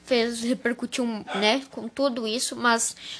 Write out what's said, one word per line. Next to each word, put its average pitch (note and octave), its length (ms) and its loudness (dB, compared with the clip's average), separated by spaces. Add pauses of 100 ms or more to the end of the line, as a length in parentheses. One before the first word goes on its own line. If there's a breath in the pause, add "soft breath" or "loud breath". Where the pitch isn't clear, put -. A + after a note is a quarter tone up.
fez, A#3 340 2
repercutiu, B3 680 0
né, G#3+ 560 0 (100)
com A3+ 180 -8
tudo B3 360 0
isso, A3+ 300 -2
mas A#3 400 2 (240 loud breath)